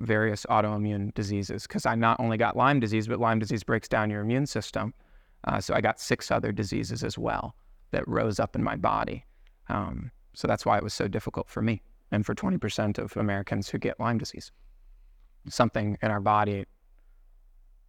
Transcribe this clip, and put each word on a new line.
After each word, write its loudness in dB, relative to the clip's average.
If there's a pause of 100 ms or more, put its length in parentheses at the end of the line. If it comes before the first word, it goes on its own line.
various 2
autoimmune 2
diseases, -4
'cause -4
I 2
not 4
only 2
got 2
Lyme 6
disease, 2
but -2
Lyme 4
disease -2
breaks 0
down 2
your -2
immune 2
system. -4 (500)
Uh, 0
so -2
I 2
got 2
six -2
other 0
diseases -2
as -4
well -4 (340)
that -2
rose 0
up 0
in 0
my -2
body. -2 (440)
Um, -4 (200)
so -6
that's 0
why 4
it 0
was -6
so -2
difficult -4
for -4
me 0 (300)
and 2
for -2
twenty 0
percent -2
of -6
Americans -2
who -4
get -4
Lyme 0
disease. -10 (960)
Something 0
in 2
our 0
body 2 (1200)